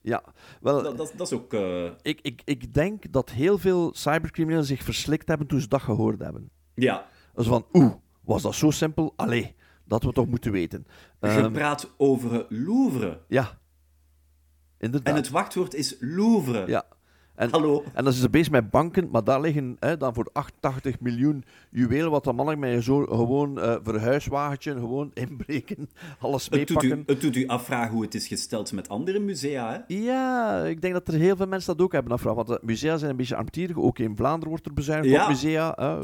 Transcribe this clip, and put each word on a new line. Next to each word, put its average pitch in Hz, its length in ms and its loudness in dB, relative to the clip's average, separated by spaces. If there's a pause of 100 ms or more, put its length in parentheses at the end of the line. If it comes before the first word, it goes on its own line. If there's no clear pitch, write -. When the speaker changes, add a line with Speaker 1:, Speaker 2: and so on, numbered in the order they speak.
Speaker 1:
Ja, 113 220 -2 (380)
wel, 139 220 2
Speaker 2:
Dat, 131 140 -4
dat, 151 200 -8
dat 175 100 -8
is - 60 -8
ook, 117 220 -6
eh, 92 300 -2 (180)
Speaker 1:
ik, 151 200 -4
ik, 120 220 -8
ik 123 300 -6
denk 190 380 -2
dat 135 180 0
heel 165 280 2
veel 175 360 2
cybercriminelen 160 720 0
zich 135 160 -2
verslikt - 460 -2
hebben 151 180 0
toen 135 140 0
ze 110 80 -4
dat 135 140 0
gehoord 110 400 0
hebben. - 280 -12 (240)
Speaker 2:
Ja. 117 320 0 (280)
Speaker 1:
Dat 123 100 0
is 113 60 2
van, 120 220 2
oeh, 139 200 8 (320)
was 95 180 0
dat 98 120 -2
zo 151 160 4
simpel? 156 460 -2
Allee, 117 380 -2 (300)
dat 110 180 0
we 131 100 0
toch 123 140 2
moeten 120 260 -2
weten. 85 340 -2 (340)
Speaker 2:
Je 104 80 -2
Speaker 1:
Ehm, 110 240 4
Speaker 2:
praat 147 440 -4
over 127 360 2
het 117 160 -2
Louvre. 131 800 0
Speaker 1:
Ja, 123 300 0 (1200)
inderdaad. 127 360 -2
Speaker 2:
En 151 60 2
het 131 100 -4
wachtwoord 185 440 -2
is 151 260 -6
Louvre. 156 680 2
Speaker 1:
Ja. 117 180 -2 (500)
En, 117 160 0
Speaker 2:
Hallo. 147 320 4 (120)
Speaker 1:
en 131 100 0
dan 135 80 4
zijn 127 120 2
ze 113 60 4
bezig 151 200 4
met 117 200 4
banken, 170 400 2
maar 113 140 2
daar 131 160 2
liggen, 143 380 -2
hè, 151 180 0
dan 135 180 -2
voor 117 180 -4
achtentachtig 135 680 -4
miljoen 123 440 0 (260)
juwelen, 131 400 2
wat 143 140 2
dan 131 100 0
mannen 147 240 0
met 120 260 0
zo, 135 220 4
gewoon, 131 540 0
eh, 113 220 2
verhuiswagentje, 139 920 -2
gewoon 131 440 -6
<laughs> 123 120 -6
inbreken, 139 640 -8 (280)
alles 131 320 -2
Speaker 2:
Het 143 180 0
doet 160 140 2
u, 131 60 4
Speaker 1:
meepakken. 147 260 0
Speaker 2:
het 131 80 -2
doet 135 140 0
u 127 100 0
afvragen 120 480 -2
hoe 113 80 0
het 107 120 -6
is 104 120 -6
gesteld - 460 -6
met 95 160 -6
andere 170 300 -2
musea, 143 720 -4
hè? 170 60 -6
Speaker 1:
Ja, 240 680 0
ik 160 160 -4
denk 180 140 -2
dat 180 140 -4
er 170 60 0
heel 180 220 4
veel 190 100 0
mensen 190 300 -4
dat 175 100 4
ook 185 60 -2
hebben 120 200 0
afvragen, 117 320 0
want 117 160 -2
de 110 60 -14
musea 123 300 0
zijn 147 140 -2
een 135 60 -4
beetje 127 200 -2
armtierig, 170 400 -4
ook 123 220 2
in 110 180 -2
Vlaanderen 156 320 0
wordt 160 180 -8
er 151 80 -12
bezuinigd 147 400 2
Speaker 2:
Ja. 151 80 6
Speaker 1:
op 214 60 4
musea, 156 480 0
hè, 151 280 -2